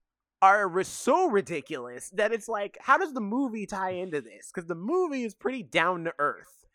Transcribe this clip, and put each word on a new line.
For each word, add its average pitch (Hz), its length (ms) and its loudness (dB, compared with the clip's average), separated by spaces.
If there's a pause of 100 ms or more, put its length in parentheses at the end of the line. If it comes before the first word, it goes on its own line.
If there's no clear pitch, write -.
(420)
are 196 260 8
ri-, 180 160 0
so 330 440 2
ridiculous 143 840 -2
that 208 220 0
it's 220 160 -6
like, 202 320 -6
how 277 160 4
does 330 160 -2
the 254 80 -4
movie 220 440 -2
tie 190 260 -4
into 180 300 -4
this? 107 300 -18
'Cause 175 140 -8
the 170 100 -4
movie 277 480 -2
is 220 100 -6
pretty 254 300 -6
down 170 400 0
to 165 160 -4
earth 131 560 -4